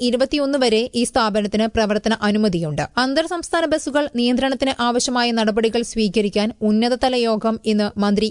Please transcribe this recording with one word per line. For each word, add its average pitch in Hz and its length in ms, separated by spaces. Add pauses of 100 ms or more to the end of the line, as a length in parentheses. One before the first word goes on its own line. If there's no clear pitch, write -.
ഇരുപത്തിയൊന്ന് 269 540
വരെ 226 220 (100)
ഈ 240 140
സ്ഥാപനത്തിന് 214 600
പ്രവർത്തന 214 540
അനുമതിയുണ്ട്. 180 640 (160)
അന്തർ 269 280
സംസ്ഥാന 330 400
ബസ്സുകൾ 294 380 (100)
നിയന്ത്രണത്തിന് 254 680
ആവശ്യമായ 240 500
നടപടികൾ 226 520
സ്വീകരിക്കാൻ 214 680 (140)
ഉന്നതതല 240 560
യോഗം 226 460
ഇന്ന് 208 240 (100)
മന്ത്രി 208 320